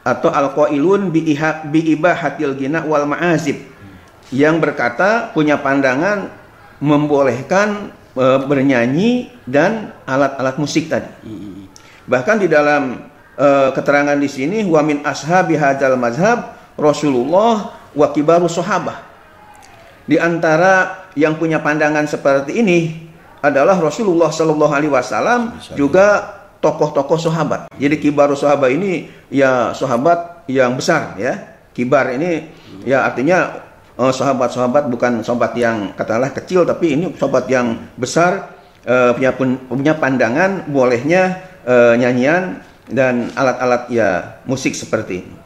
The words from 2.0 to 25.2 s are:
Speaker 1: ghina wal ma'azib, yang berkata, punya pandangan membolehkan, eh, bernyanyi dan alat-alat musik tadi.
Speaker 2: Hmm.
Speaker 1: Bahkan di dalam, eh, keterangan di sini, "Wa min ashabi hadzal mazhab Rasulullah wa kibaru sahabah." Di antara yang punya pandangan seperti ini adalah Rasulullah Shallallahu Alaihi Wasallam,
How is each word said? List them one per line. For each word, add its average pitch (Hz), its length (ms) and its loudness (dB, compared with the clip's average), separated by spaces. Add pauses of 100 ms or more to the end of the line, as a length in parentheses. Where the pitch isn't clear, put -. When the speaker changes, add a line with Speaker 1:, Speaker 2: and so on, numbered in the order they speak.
Speaker 1:
ghina 147 280 -4
wal 151 220 0
ma'azib, 147 540 -2 (720)
yang 151 280 2
berkata, 160 720 0
punya 151 280 0
pandangan 139 720 0 (500)
membolehkan, 147 1080 0 (220)
eh, 131 280 2
bernyanyi 139 720 2 (340)
dan 180 480 0 (120)
alat-alat 131 520 -2
musik 147 300 -2
tadi. 117 240 -4 (100)
Speaker 2:
Hmm. 98 480 -16 (380)
Speaker 1:
Bahkan 131 320 0
di 185 100 0
dalam, 147 480 2 (380)
eh, 139 360 4
keterangan 143 460 0
di 143 100 0
sini, 139 360 -4
"Wa 165 180 2
min 147 220 0
ashabi 160 520 0
hadzal 139 420 2
mazhab 147 600 -2 (180)
Rasulullah 151 800 2 (360)
wa 143 180 2
kibaru 165 380 2
sahabah." 170 580 -4 (960)
Di 147 140 0
antara 170 960 2
yang 156 240 0
punya 160 240 -2
pandangan 151 440 0
seperti 143 520 0
ini 190 220 4 (600)
adalah 147 380 2
Rasulullah 165 520 0
Shallallahu 160 440 2
Alaihi 147 180 0
Wasallam, 135 500 0 (140)